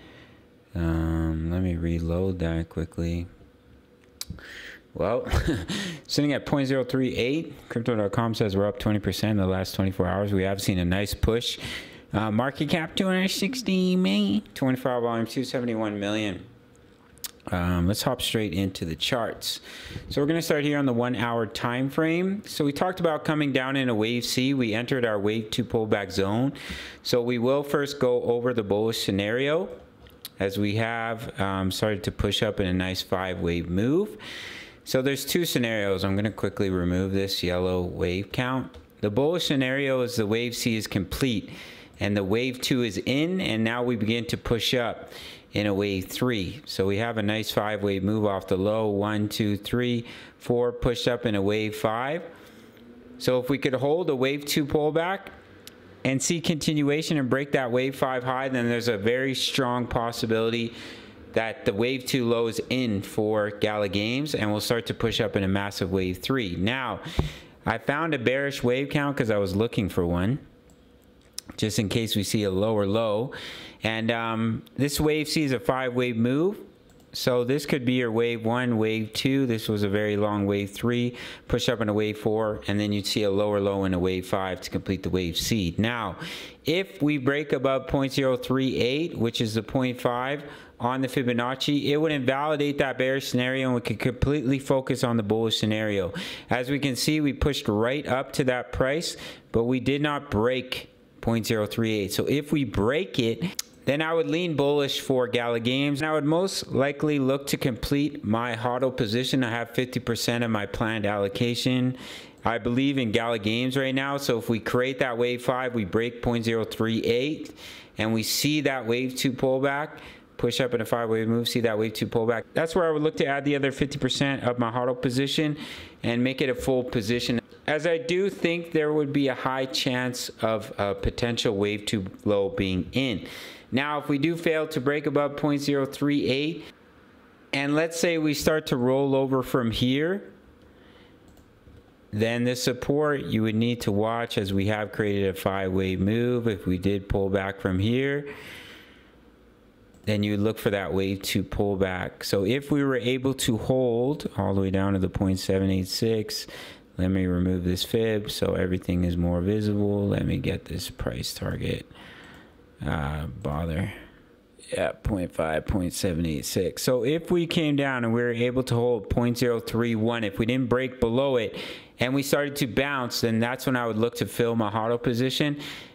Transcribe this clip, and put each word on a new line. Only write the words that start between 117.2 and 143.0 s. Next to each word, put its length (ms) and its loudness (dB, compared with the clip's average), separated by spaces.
and 160 0
we 100 2
see 380 2
that 260 -2
wave 280 0
two 180 0
pullback, 640 0
push 240 0
up 120 0
in 60 0
a 60 -2
five 240 0
wave 180 2
move, 220 2
see 100 0
that 180 2
wave 140 0
two 160 -2
pullback. 360 0
That's 220 0
where 120 4
I 40 4
would 120 0
look 140 0
to 80 2
add 180 0
the 140 2
other 160 0
fifty 260 -2
percent 440 0
of 140 2
my 140 0
HODL 300 0
position 560 0
and 220 0
make 160 0
it 100 2
a 60 0
full 260 2
position, 600 0
as 180 0
I 120 2
do 320 0
think 420 -2
there 220 2
would 180 2
be 160 2
a 80 0
high 300 -2
chance 640 -2
of 360 -2
a 180 0
potential 600 0
wave 280 0
two 200 -2
low 260 4
being 440 0
in. 320 0
Now, 280 0
if 80 -4
we 100 2
do 200 2
fail 320 0
to 120 -2
break 240 0
above 300 0
point 260 2
zero 240 2
three 420 0
eight, 360 0
and 240 0
let's 240 0
say 180 2
we 160 2
start 340 2
to 100 2
roll 360 4
over 300 4
from 280 2
here, 520 0
then 340 2
the 100 2
support 680 0